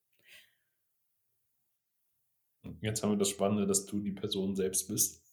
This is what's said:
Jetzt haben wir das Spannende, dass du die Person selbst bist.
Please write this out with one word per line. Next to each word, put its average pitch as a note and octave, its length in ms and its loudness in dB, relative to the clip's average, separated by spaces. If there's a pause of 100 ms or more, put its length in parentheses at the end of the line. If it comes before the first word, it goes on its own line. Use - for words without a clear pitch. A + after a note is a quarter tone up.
(2750)
Jetzt - 220 -2
haben G#2 80 4
wir G#2 60 4
das G2 120 4
Spannende, G2+ 380 2
dass F#2+ 180 2
du G#2 160 -4
die G2+ 120 -4
Person G2 420 -2
selbst F#2+ 320 0
bist. - 460 -2